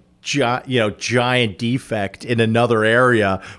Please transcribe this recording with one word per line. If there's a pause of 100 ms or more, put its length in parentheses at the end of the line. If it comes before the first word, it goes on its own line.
(200)
gi-, (240)
you
know,
giant
defect
in
another
area (180)